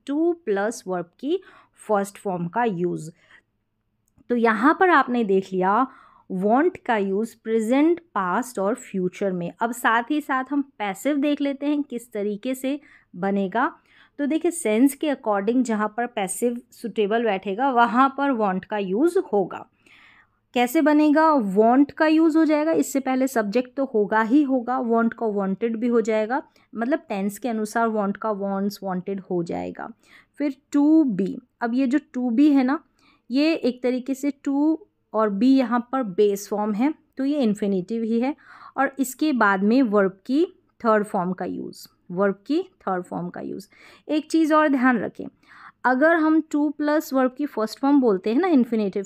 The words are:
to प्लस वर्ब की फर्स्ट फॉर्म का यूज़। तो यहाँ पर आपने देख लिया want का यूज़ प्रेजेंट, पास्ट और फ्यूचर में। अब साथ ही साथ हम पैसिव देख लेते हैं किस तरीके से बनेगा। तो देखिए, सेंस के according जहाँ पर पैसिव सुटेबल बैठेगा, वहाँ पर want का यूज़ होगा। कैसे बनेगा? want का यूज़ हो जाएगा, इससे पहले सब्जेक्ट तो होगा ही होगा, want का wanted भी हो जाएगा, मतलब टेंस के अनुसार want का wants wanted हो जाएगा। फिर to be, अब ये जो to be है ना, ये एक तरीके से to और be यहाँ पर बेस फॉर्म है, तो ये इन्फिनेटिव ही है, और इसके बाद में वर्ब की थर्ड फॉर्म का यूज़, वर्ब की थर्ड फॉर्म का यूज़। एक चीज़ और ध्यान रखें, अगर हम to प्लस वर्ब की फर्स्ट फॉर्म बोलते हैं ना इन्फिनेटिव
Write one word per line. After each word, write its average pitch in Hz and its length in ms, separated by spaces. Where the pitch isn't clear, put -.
to 330 240
प्लस 208 420
वर्ब 180 220
की 330 200
फर्स्ट 196 300
फॉर्म 175 300
का 226 160
यूज़। 170 460
तो 247 60
यहाँ 233 440
पर 381 100
आपने 254 340
देख 190 300
लिया 196 340
want 226 560
का 226 120
यूज़ 202 460
प्रेजेंट, 254 560
पास्ट 202 440
और 196 160
फ्यूचर 190 560
में। 175 280
अब 233 120
साथ 240 400
ही 302 100
साथ 262 280
हम 285 120
पैसिव 208 380
देख 277 240
लेते 277 240
हैं 196 180
किस - 280
तरीके 208 440
से 262 240
बनेगा। 196 560
तो 285 60
देखिए, 320 260
सेंस 240 440
के 320 120
according 233 560
जहाँ 214 240
पर 240 80
पैसिव 240 540
सुटेबल 220 520
बैठेगा, 208 480
वहाँ 240 360
पर 277 160
want 196 320
का 214 120
यूज़ 220 400
होगा। - 320
कैसे 247 260
बनेगा? 302 460
want 247 360
का 311 160
यूज़ 320 300
हो 320 80
जाएगा, 302 260
इससे 285 280
पहले 262 280
सब्जेक्ट 226 500
तो 269 80
होगा 220 360
ही 233 220
होगा, 254 380
want 226 320
का 240 120
wanted 202 400
भी 226 120
हो 233 140
जाएगा, 220 400
मतलब 262 360
टेंस 202 300
के 262 100
अनुसार 220 400
want 202 280
का 220 120
wants 196 440
wanted 190 460
हो 175 140
जाएगा। 90 460
फिर 285 160
to 285 100
be, 185 140
अब 233 120
ये 262 140
जो 277 120
to 247 200
be 294 140
है 277 120
ना, 269 160
ये 294 240
एक 247 300
तरीके 254 300
से 285 180
to 294 300
और 214 160
be 202 200
यहाँ 247 420
पर 262 120
बेस 202 460
फॉर्म 214 240
है, 262 200
तो 269 80
ये 294 140
इन्फिनेटिव 208 640
ही 226 160
है, 262 160
और 269 220
इसके 302 340
बाद 202 300
में 233 200
वर्ब 196 420
की 294 200
थर्ड 214 240
फॉर्म 185 280
का 180 120
यूज़, - 420
वर्ब 196 360
की 320 140
थर्ड 180 220
फॉर्म 175 260
का - 120
यूज़। - 260
एक 302 240
चीज़ 320 220
और 311 160
ध्यान 254 300
रखें, - 260
अगर 269 300
हम 311 240
to 294 200
प्लस 294 400
वर्ब 262 240
की 294 80
फर्स्ट 214 340
फॉर्म 277 220
बोलते 214 320
हैं 277 80
ना 381 60
इन्फिनेटिव 220 580